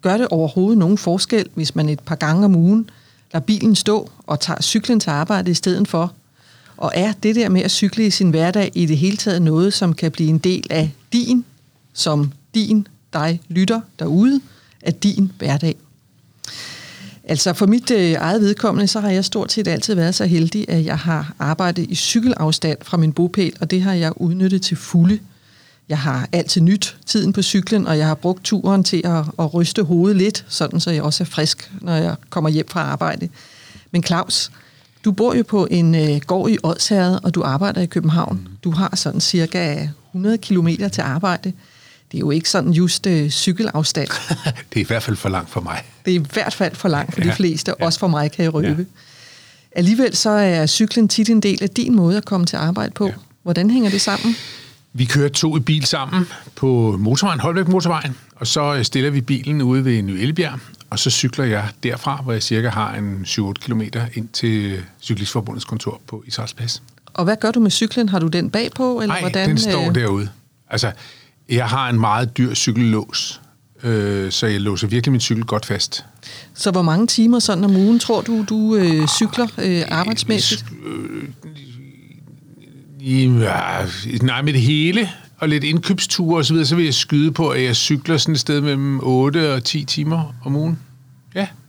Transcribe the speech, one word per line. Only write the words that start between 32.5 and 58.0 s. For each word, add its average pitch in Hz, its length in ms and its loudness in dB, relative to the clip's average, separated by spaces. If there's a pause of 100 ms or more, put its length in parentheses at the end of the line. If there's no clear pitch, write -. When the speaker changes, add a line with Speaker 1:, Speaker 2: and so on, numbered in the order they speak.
Speaker 1:
fra 170 120 -4
arbejde. 151 480 -4 (600)
Men 170 120 0
Claus, - 480 -2 (540)
du 220 60 2
bor 208 220 2
jo 240 140 2
på 202 240 0
en, 165 240 4
øh, 151 320 2
gård 185 240 0
i 208 120 2
Odsherred, 180 600 2
og 175 120 0
du 180 80 0
arbejder 165 380 0
i 180 40 0
København. 165 520 0
Speaker 2:
Mhm. 92 260 -12
Speaker 1:
Du 175 80 -2
har 180 240 -2
sådan 185 260 -2
cirka 165 640 -2 (240)
hundrede 202 260 0
kilometer 180 500 0
til 185 140 -4
arbejde. 170 520 -2 (580)
Det - 60 -8
er - 20 -4
jo 147 120 -2
ikke 160 180 -2
sådan 180 220 0
just, 170 360 2
øh, 156 220 2
cykelafstand. 156 800 -2 (360)
Speaker 2:
<laughs> - 300 -6
Det 113 60 0
er 101 40 0
i - 40 -6
hvert 113 160 -2
fald 110 120 -2
for 98 140 -6
langt 95 200 -4
for - 120 -6
mig. 85 200 -8 (240)
Speaker 1:
Det 190 100 0
er 180 40 2
i 156 40 -2 (100)
hvert - 200 -4
fald 175 220 -2
for - 140 -4
langt 143 240 -2
for - 80 -4
de 165 60 2
Speaker 2:
Ja. 170 60 2
Speaker 1:
fleste, 165 460 -2
Speaker 2:
Ja. 170 60 -2
Speaker 1:
også 165 140 0
for 196 80 0
mig, 147 240 0
kan - 120 -2
jeg 165 100 0
røbe. 156 140 0
Speaker 2:
Ja. 160 160 0 (880)
Speaker 1:
Alligevel 214 440 2
så - 140 0
er 190 360 4
cyklen 220 420 2
tit 220 220 2
en 226 120 6
del 196 220 0
af 202 60 0
din 240 260 0
måde 180 220 4
at 214 80 -4
komme 175 200 0
til - 100 -2
arbejde 175 360 -2
på. - 160 -2
Speaker 2:
Ja. 190 60 -4 (300)
Speaker 1:
Hvordan 175 260 2
hænger 233 200 4
det 196 120 0
sammen? 220 340 0 (580)
Speaker 2:
Vi 123 120 0
kører 143 240 2
to 156 280 0
i - 20 2
bil 151 260 0
sammen 175 400 0 (300)
på 120 440 2
motorvejen, 135 400 0
Holbæk 170 280 0
Motorvejen, 165 480 0 (200)